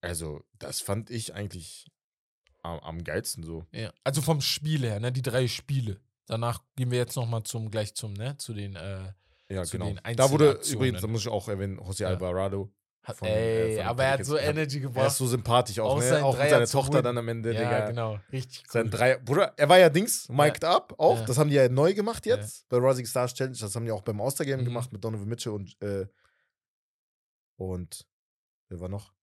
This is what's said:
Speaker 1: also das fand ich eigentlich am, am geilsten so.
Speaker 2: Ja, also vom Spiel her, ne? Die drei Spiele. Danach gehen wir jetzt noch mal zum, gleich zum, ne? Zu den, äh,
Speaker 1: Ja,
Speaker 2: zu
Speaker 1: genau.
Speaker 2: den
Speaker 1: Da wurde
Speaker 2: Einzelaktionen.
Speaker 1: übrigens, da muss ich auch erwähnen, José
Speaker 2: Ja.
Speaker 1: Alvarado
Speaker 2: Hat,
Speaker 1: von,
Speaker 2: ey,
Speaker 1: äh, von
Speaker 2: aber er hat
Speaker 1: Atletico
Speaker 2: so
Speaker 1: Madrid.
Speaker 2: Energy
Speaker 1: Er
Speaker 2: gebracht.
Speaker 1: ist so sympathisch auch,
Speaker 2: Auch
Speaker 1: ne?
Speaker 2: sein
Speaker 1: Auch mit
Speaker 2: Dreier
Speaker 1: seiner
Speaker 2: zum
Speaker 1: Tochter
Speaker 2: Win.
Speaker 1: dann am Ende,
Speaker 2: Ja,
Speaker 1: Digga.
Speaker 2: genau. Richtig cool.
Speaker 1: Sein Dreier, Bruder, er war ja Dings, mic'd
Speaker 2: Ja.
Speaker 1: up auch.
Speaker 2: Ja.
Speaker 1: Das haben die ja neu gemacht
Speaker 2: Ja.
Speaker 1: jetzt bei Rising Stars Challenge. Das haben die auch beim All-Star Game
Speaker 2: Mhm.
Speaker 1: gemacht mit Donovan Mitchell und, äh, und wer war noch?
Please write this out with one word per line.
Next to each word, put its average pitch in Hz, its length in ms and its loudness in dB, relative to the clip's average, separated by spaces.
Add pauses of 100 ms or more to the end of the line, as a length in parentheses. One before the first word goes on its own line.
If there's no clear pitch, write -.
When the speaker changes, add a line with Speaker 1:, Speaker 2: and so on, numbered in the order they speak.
Speaker 1:
also 82 400 -8 (180)
das - 220 -8
fand 107 280 -4
ich 113 240 -8
eigentlich 92 540 -12 (760)
am, 82 160 -8
am 82 240 -10
geilsten 82 400 -6
so. 82 280 -10
Speaker 2:
Ja, - 200 -10 (120)
also 151 180 0
vom 156 180 2
Spiel 151 440 -2
her, 110 160 -2
ne? 123 120 -2
Die 127 100 -2
drei 123 260 0
Spiele. 117 520 -4 (260)
Danach 117 360 -4 (140)
gehen 123 160 -2
wir 123 80 2
jetzt 120 160 -2
noch 123 120 -2
mal 113 160 -4
zum, 113 280 -8
gleich 107 240 -4
zum, 104 180 -10
ne? 123 240 -8
Zu - 160 -12
den, 101 220 -8
äh, 95 360 -10 (380)
Speaker 1:
Ja, 95 140 -4
Speaker 2:
zu 85 140 -6
Speaker 1:
genau. 90 100 -4
Speaker 2:
den 82 80 -4 (200)
Speaker 1:
Da 131 140 6
wurde 143 220 6
Speaker 2:
Einzelaktionen. - 260 -4
Speaker 1:
übrigens, 107 240 0
da 101 60 -4
muss 110 140 -4
ich 101 60 -6
auch 101 220 -4
erwähnen, 98 300 -4
José 95 240 -6
Speaker 2:
Ja. 92 60 -2
Speaker 1:
Alvarado 95 600 -4 (320)
Speaker 2:
Hat, - 140 -12
Speaker 1:
von, 110 100 -6
Speaker 2:
ey, 113 460 0
Speaker 1:
äh, 110 40 -2
von 92 100 -4
Speaker 2:
aber 123 160 0
er 131 80 4
hat - 100 2
Speaker 1:
Atletico 120 80 -6
Speaker 2:
so 143 60 -2
Speaker 1:
Madrid. 147 220 0
Speaker 2:
Energy 147 200 -2
Speaker 1:
Er 139 40 -4
Speaker 2:
gebracht. 131 260 0
Speaker 1:
ist - 100 0
so 131 100 0
sympathisch 120 520 2
auch, 110 160 2
Speaker 2:
Auch 147 40 2
Speaker 1:
ne? 127 100 2
Speaker 2:
sein 147 140 4
Speaker 1:
Auch 139 100 4
mit 131 60 -2
Speaker 2:
Dreier 147 120 4
Speaker 1:
seiner 123 160 8
Speaker 2:
zum 135 140 2
Speaker 1:
Tochter 139 180 2
Speaker 2:
Win. 123 40 0
Speaker 1:
dann 120 140 0
am 117 100 -4
Ende, 117 260 -4
Speaker 2:
Ja, 110 60 -2
Speaker 1:
Digga. 120 280 0
Speaker 2:
genau. 113 320 -4 (120)
Richtig - 360 -10
cool. - 40 -20
Speaker 1:
Sein 113 200 0
Dreier, 123 280 4
Bruder, 139 380 0
er 143 120 4
war 180 100 12
ja 175 100 12
Dings, 185 400 0
mic'd 147 340 4
Speaker 2:
Ja. 170 140 4
Speaker 1:
up - 200 -4
auch. 151 220 4
Speaker 2:
Ja. 110 60 -4
Speaker 1:
Das 120 120 0
haben 151 120 4
die 143 60 2
ja 135 120 8
neu 143 260 4
gemacht 214 320 -4
Speaker 2:
Ja. 220 120 2
Speaker 1:
jetzt - 320 -12
bei 123 80 2
Rising 127 280 2
Stars 123 280 -2
Challenge. 131 240 -6
Das 107 180 -8
haben 117 100 -6
die 117 60 -4
auch 101 120 -6
beim 104 180 -4
All-Star 139 240 -2
Game 135 160 -2
Speaker 2:
Mhm. 120 40 -2
Speaker 1:
gemacht 120 280 -6
mit 98 100 -12
Donovan 110 240 -6
Mitchell 117 260 -6
und, 98 280 -10
äh, 98 260 -4 (1500)
und 92 480 -10 (640)
wer 90 100 -14
war 92 100 -8
noch? 101 340 -10